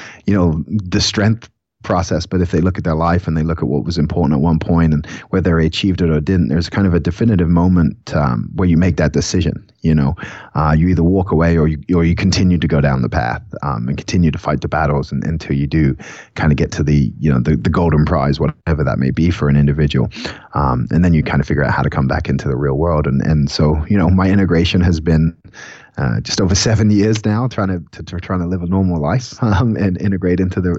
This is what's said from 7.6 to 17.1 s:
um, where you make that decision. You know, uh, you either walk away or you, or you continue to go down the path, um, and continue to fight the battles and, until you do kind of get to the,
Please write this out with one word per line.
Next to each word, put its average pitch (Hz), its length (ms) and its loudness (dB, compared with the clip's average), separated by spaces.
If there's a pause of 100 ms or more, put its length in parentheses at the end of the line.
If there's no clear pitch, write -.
um, 62 420 -2
where - 120 0
you 85 80 4
make 85 220 2
that 73 160 0
decision. - 500 -2 (200)
You 80 120 4
know, 69 200 2 (400)
uh, 78 220 0
you 85 120 2
either 87 140 2
walk 92 280 2
away 85 260 2
or 78 100 2
you, 78 140 -2 (140)
or 85 80 2
you 85 100 2
continue 90 440 2
to 80 100 0
go 73 140 0
down 67 220 0
the 58 60 -2
path, 58 320 -4 (200)
um, 60 260 -6
and 71 100 -4
continue 85 340 0
to - 60 -4
fight 73 220 -2
the 71 80 -4
battles 71 460 -2
and, 69 100 -4
until 80 320 -4
you 69 100 0
do 71 300 0 (400)
kind 80 160 0
of 73 60 2
get - 160 -2
to 80 100 -2
the, 71 360 2